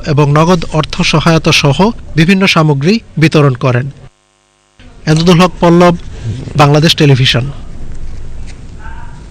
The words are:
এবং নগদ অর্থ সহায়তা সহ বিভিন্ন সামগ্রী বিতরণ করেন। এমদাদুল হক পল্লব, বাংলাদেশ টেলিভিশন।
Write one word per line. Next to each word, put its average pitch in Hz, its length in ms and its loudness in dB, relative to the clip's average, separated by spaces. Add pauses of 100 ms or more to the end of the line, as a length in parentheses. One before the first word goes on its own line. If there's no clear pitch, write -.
এবং 147 200 0 (120)
নগদ 165 240 2 (120)
অর্থ 156 280 -4
সহায়তা 165 600 0
সহ 139 160 2 (380)
বিভিন্ন 185 320 2
সামগ্রী 156 460 2 (240)
বিতরণ 147 380 2 (100)
করেন। 123 220 -2 (1160)
এমদাদুল 160 360 4
হক 185 180 2
পল্লব, 175 360 4 (640)
বাংলাদেশ 151 340 4
টেলিভিশন। 135 500 2 (1900)